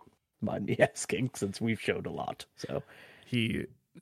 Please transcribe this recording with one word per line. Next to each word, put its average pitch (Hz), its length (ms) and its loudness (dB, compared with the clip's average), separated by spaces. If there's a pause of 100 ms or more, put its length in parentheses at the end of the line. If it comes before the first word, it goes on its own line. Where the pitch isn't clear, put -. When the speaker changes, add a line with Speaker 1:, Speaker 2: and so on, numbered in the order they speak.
(400)
Speaker 1:
mind - 260 0
me 120 100 2
<laughs> - 40 2
asking, - 540 2
since 98 260 -2
we've 113 200 0
showed - 260 0
a - 40 -2
lot, - 360 -6 (100)
so. - 260 -4 (440)
Speaker 2:
He, 110 400 2 (360)